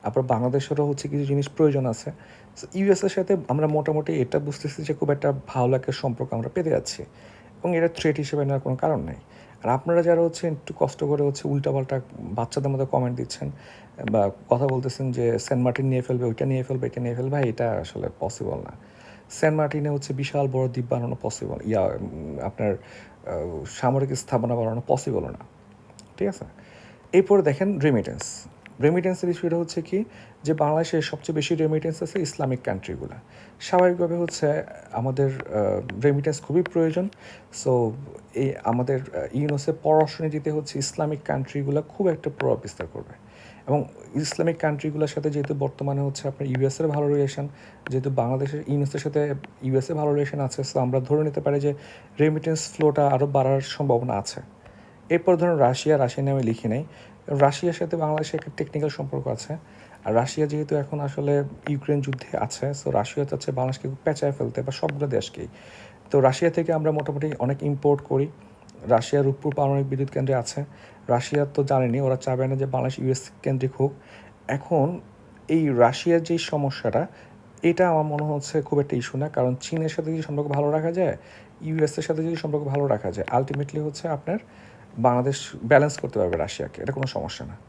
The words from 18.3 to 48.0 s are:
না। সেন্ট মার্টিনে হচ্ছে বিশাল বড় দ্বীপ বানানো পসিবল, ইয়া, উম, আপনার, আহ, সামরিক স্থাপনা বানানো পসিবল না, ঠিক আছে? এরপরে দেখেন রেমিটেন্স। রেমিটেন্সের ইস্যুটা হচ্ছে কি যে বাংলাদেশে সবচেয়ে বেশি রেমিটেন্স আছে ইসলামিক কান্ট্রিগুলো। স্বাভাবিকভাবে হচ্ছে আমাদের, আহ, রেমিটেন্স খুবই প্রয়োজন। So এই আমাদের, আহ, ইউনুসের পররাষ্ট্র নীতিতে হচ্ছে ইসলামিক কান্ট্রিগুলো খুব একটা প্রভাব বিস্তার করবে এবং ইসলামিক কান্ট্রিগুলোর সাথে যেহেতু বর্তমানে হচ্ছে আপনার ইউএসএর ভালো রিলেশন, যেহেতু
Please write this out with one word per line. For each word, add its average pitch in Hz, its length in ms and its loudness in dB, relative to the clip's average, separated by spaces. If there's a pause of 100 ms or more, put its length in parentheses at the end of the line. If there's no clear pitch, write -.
না। 50 80 -14 (580)
সেন্ট 156 260 2
মার্টিনে 147 340 0
হচ্ছে 143 220 -4
বিশাল 139 360 -2
বড় 131 200 0
দ্বীপ 123 220 -4
বানানো 123 320 -2
পসিবল, - 420 -6
ইয়া, 107 180 2
উম, 78 600 -4
আপনার, 104 300 -2
আহ, - 920 -8
সামরিক 135 520 -2
স্থাপনা 120 400 -2
বানানো 113 300 -2
পসিবল - 380 -2
না, - 140 -10 (800)
ঠিক 202 100 0
আছে? - 160 -8 (680)
এরপরে 190 300 6
দেখেন 156 380 2
রেমিটেন্স। - 680 0 (360)
রেমিটেন্সের 175 460 2
ইস্যুটা 170 280 0
হচ্ছে 170 260 -2
কি 190 220 -2 (380)
যে 151 120 2
বাংলাদেশে 156 480 2
সবচেয়ে - 320 -6
বেশি 156 200 0
রেমিটেন্স 156 480 0
আছে 175 180 -4
ইসলামিক 135 420 -2
কান্ট্রিগুলো। 95 520 -8 (460)
স্বাভাবিকভাবে 175 560 4
হচ্ছে 160 460 0 (300)
আমাদের, 131 380 0
আহ, 101 720 -2
রেমিটেন্স 143 360 2
খুবই 165 220 0
প্রয়োজন। 170 460 0 (560)
So 120 280 2 (420)
এই 135 200 0 (100)
আমাদের, 127 360 2
আহ, 87 320 -6
ইউনুসের 147 500 0
পররাষ্ট্র 156 420 4
নীতিতে 151 260 -2
হচ্ছে 151 280 -4
ইসলামিক 151 460 -2
কান্ট্রিগুলো 143 640 -2
খুব 190 200 0
একটা 156 300 -2
প্রভাব 127 240 2
বিস্তার - 300 -10
করবে - 220 -12 (520)
এবং 143 180 2 (300)
ইসলামিক 160 440 -2
কান্ট্রিগুলোর 151 500 0
সাথে 151 220 -2
যেহেতু 143 240 -2
বর্তমানে 139 460 -2
হচ্ছে 139 280 -4
আপনার 139 220 -6
ইউএসএর 135 380 0
ভালো 147 200 0
রিলেশন, 143 400 0 (400)
যেহেতু 131 220 -2